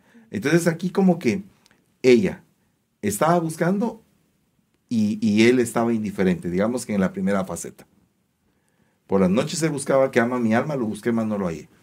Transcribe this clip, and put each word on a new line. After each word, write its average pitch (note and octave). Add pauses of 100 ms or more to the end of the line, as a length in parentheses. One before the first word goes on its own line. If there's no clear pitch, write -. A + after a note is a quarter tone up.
(300)
Entonces D3+
aquí F3
como F#3
que G#2 (600)
ella A#2 (580)
estaba D3+
buscando E3+ (880)
y, A2
y A2
él B2+
estaba A#2
indiferente, F#2
digamos A2
que G#2+
en G2+
la F#2
primera G2
faceta. - (1200)
Por G2
las F#2
noches D3
él D#3+
buscaba C3+
que B2+
ama B2
mi A2
alma, C#3
lo A#2+
busqué, G#2+
mas A2+
no G#2+
lo G2
hallé. D#2 (160)